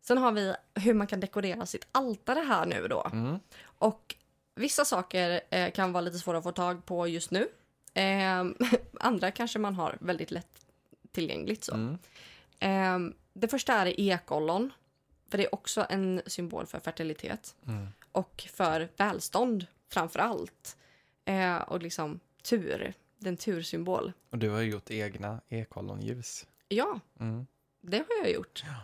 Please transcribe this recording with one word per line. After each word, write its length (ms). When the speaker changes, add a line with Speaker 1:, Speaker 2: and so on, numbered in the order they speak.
Speaker 1:
Sen 180
har 140
vi 220
hur 200
man 120
kan 140
dekorera 460
sitt 260
altare 480
här 260
nu 220
då. 240
Speaker 2:
Mm. 260
Speaker 1:
Och 500
vissa 300
saker, 560
eh, 220
kan 200
vara 80
lite 180
svåra 200
att 60
få 80
tag 340
på 220
just 220
nu. 180
Ehm, 640
<laughs> 220
andra 300
kanske 280
man 160
har 260
väldigt 300
lätt 360
tillgängligt 520
så. 100
Speaker 2:
Mm. 240
Speaker 1:
Ehm, 560
det 160
första 260
är 260
ekollon. 720
För 80
det 60
är 100
också 340
en 380
symbol 400
för 140
fertilitet. 760
Speaker 2:
Mm. 200
Speaker 1:
Och 400
för 440
välstånd 720
framför 320
allt. 560
Eh, 320
och 260
liksom 380
tur. 500
Det 100
är 20
en 60
tursymbol. 760
Speaker 2:
Och 80
du 120
har 100
ju 100
gjort 200
egna 580
ekollonljus. 1000
Speaker 1:
Ja, 320
Speaker 2:
Mm. 260
Speaker 1:
det 160
har 260
jag 100
gjort. 340
Speaker 2:
Ja. 180